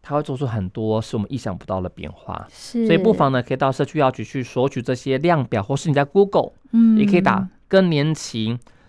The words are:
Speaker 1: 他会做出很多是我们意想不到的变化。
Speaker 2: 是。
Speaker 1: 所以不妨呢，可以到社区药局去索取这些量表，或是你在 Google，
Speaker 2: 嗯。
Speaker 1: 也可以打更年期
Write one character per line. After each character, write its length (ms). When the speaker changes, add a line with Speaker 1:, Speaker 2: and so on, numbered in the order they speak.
Speaker 1:
他 120
会 80
做 120
出 120
很 220
多 300
是 160
我 60
们 100
意 60
想 180
不 80
到 160
的 80
变 240
化。 380
Speaker 2:
是。 380
Speaker 1:
所 80
以 20
不 160
妨 180
呢， 120
可 100
以 40
到 140
社 140
区 140
药 100
局 140
去 180
索 260
取 140
这 140
些 240
量 260
表， 160
或 160
是 120
你 40
在 100
Google， 500
Speaker 2:
嗯。 260
Speaker 1:
也 80
可 100
以 60
打 260
更 200
年 280
期 420